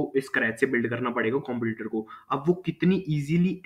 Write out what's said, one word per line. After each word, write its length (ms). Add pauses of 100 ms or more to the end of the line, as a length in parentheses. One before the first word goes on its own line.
(180)
स्क्रैच 420
से 60
build 240
करना 200
पड़ेगा 300
competitor 480
को। 200 (240)
अब 160
वो 60 (120)
कितनी 440
easily 560